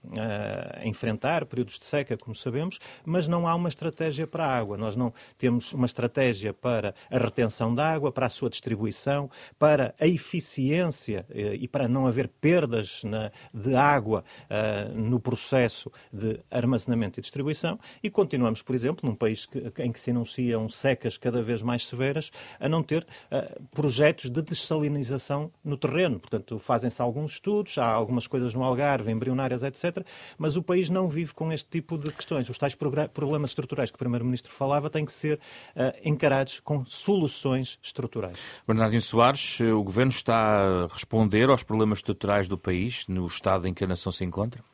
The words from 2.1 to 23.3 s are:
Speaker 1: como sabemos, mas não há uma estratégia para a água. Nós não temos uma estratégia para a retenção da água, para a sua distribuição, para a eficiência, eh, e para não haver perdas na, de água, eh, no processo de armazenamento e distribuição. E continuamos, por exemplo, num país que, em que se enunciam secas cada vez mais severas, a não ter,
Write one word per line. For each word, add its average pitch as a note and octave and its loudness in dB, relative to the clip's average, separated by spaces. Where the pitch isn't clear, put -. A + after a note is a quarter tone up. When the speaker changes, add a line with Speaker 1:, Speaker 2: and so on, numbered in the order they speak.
Speaker 1:
como A2 -10
sabemos, C3 -4
mas E3 0
não E3+ 2
há E3 2
uma F3 0
estratégia D#3+ -4
para E3 -4
a C3 2
água. G#2 -2
Nós G#2+ -4
não A#2+ 0
temos A#2+ 2
uma B2+ 2
estratégia A#2 0
para G#2+ -2
a B2+ 0
retenção A2+ 0
da D3 2
água, D3 0
para B2+ 0
a - 0
sua A#2+ -2
distribuição, A2+ -2
para D3 6
a D#3+ 6
eficiência, D#3 0
eh, G#2 -2
e B2 -6
para C3+ 0
não C3 2
haver B2 2
perdas B2 0
na, G#2+ -4
de B2 0
água, B2+ 4
eh, G#2 -2
no A2+ 0
processo A#2+ 0
de A2 -4
armazenamento A#2 0
e - -14
distribuição. D3+ -4
E G#3 -2
continuamos, B2 2
por - -4
exemplo, C3 0
num G#2+ 0
país A2 0
que, A#2+ -8
em B2 -2
que - -12
se B2+ -4
enunciam A#2 -2
secas - 0
cada B2 -2
vez A2+ -2
mais A#2+ -2
severas, C#3 -4
a C#3 -2
não D#3+ 2
ter, D#3+ -2